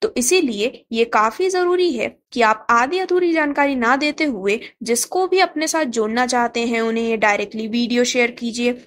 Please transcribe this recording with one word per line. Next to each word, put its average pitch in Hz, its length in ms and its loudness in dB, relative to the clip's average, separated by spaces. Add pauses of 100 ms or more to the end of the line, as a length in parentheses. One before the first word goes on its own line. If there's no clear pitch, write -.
तो 440 140 -2
इसीलिए 247 760 0
ये 226 140 2
काफी 226 440 0
जरूरी 359 420 2
है 226 160 -4 (240)
कि 240 100 0
आप 220 280 2
आधी 262 280 2
अधूरी 359 340 0
जानकारी 285 440 0
ना 240 200 2
देते 294 300 -2
हुए 202 320 -2 (240)
जिसको 240 460 -2
भी 370 120 2
अपने 330 280 0
साथ 320 220 0
जोड़ना 226 360 0
चाहते 240 400 0
हैं 240 140 0
उन्हें 226 240 0
ये 226 140 0
डायरेक्टली 208 500 0
वीडियो 240 360 0
शेयर 240 260 0
कीजिए, 240 440 -4 (120)